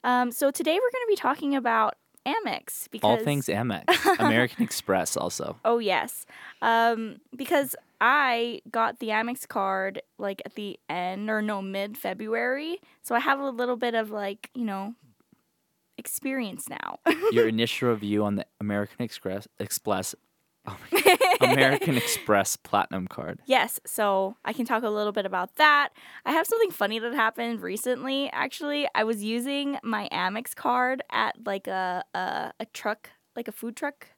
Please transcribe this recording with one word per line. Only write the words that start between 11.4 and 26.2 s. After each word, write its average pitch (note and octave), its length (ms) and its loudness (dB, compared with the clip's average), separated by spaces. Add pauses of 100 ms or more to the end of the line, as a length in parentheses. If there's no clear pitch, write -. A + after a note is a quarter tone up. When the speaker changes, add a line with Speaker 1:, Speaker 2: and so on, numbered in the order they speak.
Speaker 1:
no, G#3 180 -2
mid-February. G#3+ 1200 -4 (220)
So - 120 -4
I A#3 60 4
have C#4 200 2
a C#4 100 -2
little B3 260 -2
bit A#3 180 -2
of, A3 160 0
like, G#3 440 -6
you B3 100 -4
know, G3+ 300 -6 (1040)
experience C4 720 -6
now. - 320 -10 (140)
<laughs> F#4 180 0
Speaker 2:
Your A#2 160 6
initial A#2 420 2
review G#2 340 2
on G2+ 120 2
the F#2 100 -4 (140)
American G#2 440 -2
Express, G2 440 -8 (100)
Express, G2 560 -2 (520)
oh - 100 -12 (160)
my E4+ 80 4
God. F4+ 180 8 (220)
Speaker 1:
<laughs> - 0 -
Speaker 2:
American C#3 560 4
Express - 600 2
Platinum F#2+ 520 0
card. - 380 -10
Speaker 1:
Yes, - 380 2
so G3 600 0
I - 80 -4
can A#3+ 140 -2
talk A#3+ 160 0
a A#3 60 0
little G#3 240 0
bit G3+ 140 -2
about F#3 300 -4
that. D4 340 6 (340)